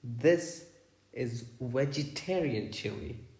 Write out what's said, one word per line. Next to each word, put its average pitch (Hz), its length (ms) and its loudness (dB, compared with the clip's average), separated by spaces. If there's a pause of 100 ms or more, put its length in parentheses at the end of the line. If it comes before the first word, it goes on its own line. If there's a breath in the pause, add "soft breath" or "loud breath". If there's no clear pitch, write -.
this 147 600 4 (480)
is 117 320 -4 (140)
vegetarian 139 1120 0
chili. - 480 -6 (200)